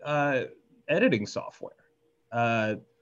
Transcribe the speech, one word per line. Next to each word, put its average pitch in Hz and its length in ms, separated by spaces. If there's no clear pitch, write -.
uh, 143 400
editing 156 380
software. - 500
Uh, 113 440